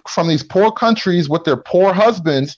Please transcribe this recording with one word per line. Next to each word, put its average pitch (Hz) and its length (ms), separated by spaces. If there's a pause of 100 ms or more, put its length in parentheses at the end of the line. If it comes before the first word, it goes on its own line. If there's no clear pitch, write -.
from 170 220
these 151 140
poor 208 280
countries 190 560
with 160 160
their 139 140
poor 190 340
husbands, 170 640